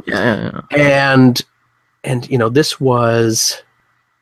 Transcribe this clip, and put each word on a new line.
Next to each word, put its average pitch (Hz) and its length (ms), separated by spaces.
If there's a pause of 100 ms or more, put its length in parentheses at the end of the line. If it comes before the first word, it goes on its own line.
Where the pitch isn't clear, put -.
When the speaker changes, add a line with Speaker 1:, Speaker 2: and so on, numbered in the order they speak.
Speaker 1:
Yeah, 104 440
yeah, - 100 (100)
yeah. 139 420
Speaker 2:
And, 127 300 (600)
and, 127 280
you 135 80
know, 113 100
this 143 320
was, 117 800 (600)